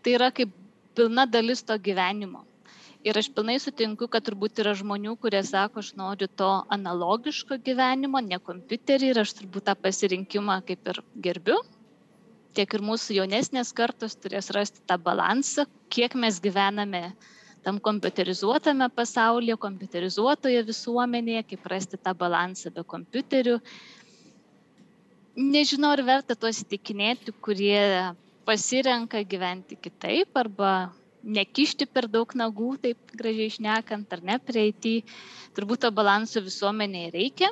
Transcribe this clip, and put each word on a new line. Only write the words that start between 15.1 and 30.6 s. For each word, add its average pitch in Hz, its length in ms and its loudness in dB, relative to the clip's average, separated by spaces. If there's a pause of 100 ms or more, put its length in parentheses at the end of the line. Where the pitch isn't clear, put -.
kiek 240 260 0
mes 226 260 0
gyvename 196 720 -2 (500)
tam 202 160 -2
kompiuterizuotame 208 1120 0
pasaulyje, 233 680 2
kompiuterizuotoje 202 1080 0
visuomenėje, 233 800 -2
kaip - 220 -14
rasti 185 300 -6
tą 185 160 -4
balansą 175 580 -2
be 170 120 -10
kompiuterių. 240 760 0 (1800)
Nežinau, 285 560 4
ar 277 100 4
verta 262 320 4
tuos 226 300 -2
įtikinėti, 208 760 -4
kurie 202 720 2 (320)
pasirenka 233 800 0
gyventi 185 520 -6
kitaip - 600 -2
arba 196 540 0 (320)